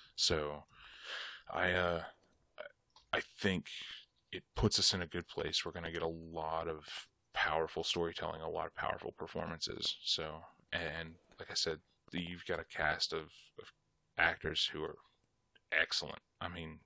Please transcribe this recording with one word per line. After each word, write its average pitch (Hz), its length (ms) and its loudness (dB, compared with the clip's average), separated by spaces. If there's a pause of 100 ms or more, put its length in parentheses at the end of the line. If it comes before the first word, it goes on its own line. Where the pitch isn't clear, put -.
(160)
So 73 480 2 (840)
I, 87 240 2
uh, 87 320 4 (1080)
I - 80 2
think - 500 0 (600)
it 92 100 -6 (140)
puts - 240 6
us - 120 8
in 92 100 2
a 85 40 -4
good 85 220 -4
place. - 360 0
We're 80 80 -4
gonna 82 200 -4
get 82 100 -2
a 82 60 2
lot 82 580 -2
of 78 400 -6 (260)
powerful 82 520 2
storytelling, 82 580 0
a 80 80 -4
lot 82 160 -2
of - 80 -8
powerful - 380 -2
performances. - 920 -4
So, 80 420 -2 (280)
and 82 420 -2 (240)
like 98 100 -12
I - 60 -6
said, 80 240 2 (340)
you've 87 320 -4
got 87 140 0
a 82 60 -2
cast - 480 2
of, 80 200 -2 (260)
of - 140 -14 (460)
actors 80 540 4
who 78 100 -2
are 78 160 -4 (720)
excellent. 78 480 2 (220)
I 87 80 -2
mean, 82 380 -8